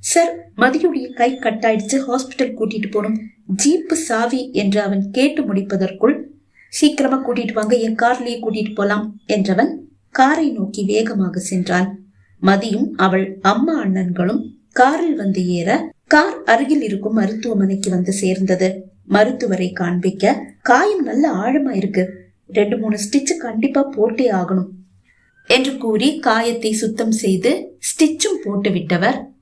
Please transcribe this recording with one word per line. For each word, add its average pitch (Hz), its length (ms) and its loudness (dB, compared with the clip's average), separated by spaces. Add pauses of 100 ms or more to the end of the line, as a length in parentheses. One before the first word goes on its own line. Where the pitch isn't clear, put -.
"சார், 339 300 2 (220)
மதியுடைய 269 560 2
கை 254 220 2
கட்டாயிடுச்சு, 220 640 0
ஹாஸ்பிட்டல் 254 560 -4
கூட்டிட்டு 220 340 -4
போணும், 214 280 -2 (380)
ஜீப் 320 420 0
சாவி" 240 440 -2 (100)
என்று 202 280 0
அவன் 196 300 -2
கேட்டு 294 320 0
முடிப்பதற்குள், 196 760 0 (540)
"சீக்கிரமா 269 480 2
கூட்டிட்டு 240 320 -4
வாங்க, 220 240 0
என் 226 260 0
கார்லயே 240 360 0
கூட்டிட்டு 214 360 -4
போலாம்" 208 320 0 (200)
என்றவன் 196 460 2 (420)
காரை 294 360 4
நோக்கி 208 340 -4
வேகமாக 196 560 0
சென்றான். 180 480 -2 (540)
மதியும் 202 540 2
அவள் 190 300 2 (160)
அம்மா 220 360 2
அண்ணன்களும் 185 680 -2 (280)
காரில் 302 440 4
வந்து 196 300 -2
ஏற, 175 240 0 (360)
கார் 339 380 4
அருகில் 262 380 2
இருக்கும் 214 320 -4
மருத்துவமனைக்கு 196 760 0
வந்து 180 220 0
சேர்ந்தது. 185 560 0 (360)
மருத்துவரை 196 680 2
காண்பிக்க, 185 640 0 (300)
"காயம் 359 400 4
நல்ல 240 300 0
ஆழமா 254 420 0
இருக்கு, 190 280 0 (460)
ரெண்டு 208 300 2
மூணு 214 200 -2
ஸ்டிச் 277 400 -2
கண்டிப்பா 233 440 0
போட்டே 233 480 0
ஆகணும்" 185 380 0 (840)
என்று 262 260 2
கூறி 220 320 2 (100)
காயத்தை 226 540 0
சுத்தம் 220 400 -2
செய்து 208 400 0 (260)
ஸ்டிச்சும் - 640 0
போட்டு 202 300 -2
விட்டவர் 175 460 0 (240)